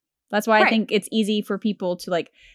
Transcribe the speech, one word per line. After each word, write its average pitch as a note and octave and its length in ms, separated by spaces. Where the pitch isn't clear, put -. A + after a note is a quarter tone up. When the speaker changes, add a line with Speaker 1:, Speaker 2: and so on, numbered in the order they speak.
Speaker 1:
That's G#3 160
why A3 140
I G#3+ 40
Speaker 2:
Right. C4 60
Speaker 1:
think A3 220
it's G#3 180
easy G#3+ 320
for G3+ 160
people F#3 380
to, F3+ 160
like, E3+ 200